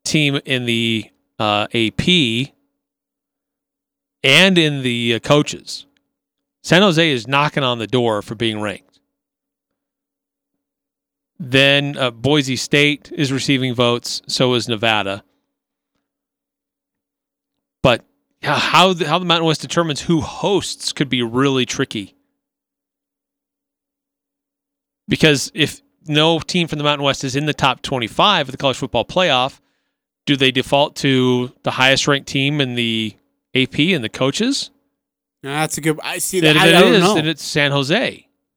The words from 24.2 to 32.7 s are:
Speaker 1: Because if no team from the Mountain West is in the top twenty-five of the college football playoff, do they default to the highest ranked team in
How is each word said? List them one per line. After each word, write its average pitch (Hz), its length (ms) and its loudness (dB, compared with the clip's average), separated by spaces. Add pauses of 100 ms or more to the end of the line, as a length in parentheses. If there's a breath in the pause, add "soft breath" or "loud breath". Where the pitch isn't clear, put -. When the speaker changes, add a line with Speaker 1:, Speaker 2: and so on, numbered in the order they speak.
Speaker 1:
Because 143 460 2
if 156 280 -4 (240)
no 156 360 0
team 175 260 -4
from 151 120 -8
the 147 40 -4
Mountain 147 220 0
West 135 180 -2
is 135 140 -4
in 147 80 -4
the 147 80 -2
top 135 280 -2
twenty-five 143 680 -2
of - 20 -14
the - 60 -12
college 135 180 0
football 120 300 -4
playoff, 139 560 -2 (640)
do 143 100 0
they 131 160 2
default 139 460 0
to 127 560 0 (100)
the 127 80 -4
highest 131 380 2
ranked 139 180 0
team 143 320 -2
in 127 160 -4